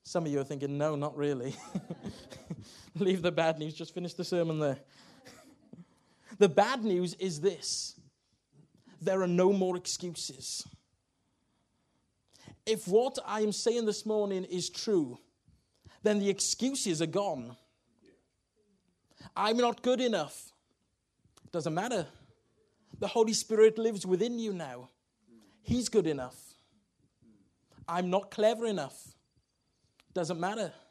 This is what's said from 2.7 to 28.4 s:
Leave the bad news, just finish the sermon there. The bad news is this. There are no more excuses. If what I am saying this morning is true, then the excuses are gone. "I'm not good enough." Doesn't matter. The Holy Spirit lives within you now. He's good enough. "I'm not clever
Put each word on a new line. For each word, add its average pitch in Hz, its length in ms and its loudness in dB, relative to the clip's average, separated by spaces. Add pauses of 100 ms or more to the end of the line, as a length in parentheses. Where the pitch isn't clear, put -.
Leave 185 280 2
the 170 100 2
bad 160 260 2
news, 151 160 -6
just 160 200 -12
finish 175 200 -8
the 180 100 -6
sermon 165 340 0
there. 143 200 0 (1600)
The 202 100 8
bad 214 360 4
news 180 300 2
is 175 260 -4
this. - 580 -2 (1000)
There 190 220 0
are 180 60 2
no 185 240 6
more 185 240 2
excuses. - 920 -8 (2000)
If 214 240 -2
what 247 360 4
I 214 160 -4
am 208 120 2
saying 233 340 0
this 208 200 -4
morning 202 380 0
is 175 260 -4
true, 151 480 0 (840)
then 208 160 4
the 202 120 2
excuses 202 720 -2
are 160 40 2
gone. 151 500 -4 (1800)
"I'm 214 200 2
not 240 260 2
good 247 180 4
enough." 202 520 0 (1000)
Doesn't 160 240 -4
matter. 196 320 -2 (920)
The 202 100 -4
Holy 226 240 2
Spirit 220 460 6
lives 220 260 -2
within 208 340 0
you 220 140 -4
now. 131 380 -10 (720)
He's 240 260 0
good 196 180 4
enough. 135 480 -6 (1300)
"I'm 180 240 -2
not 196 200 0
clever 226 360 2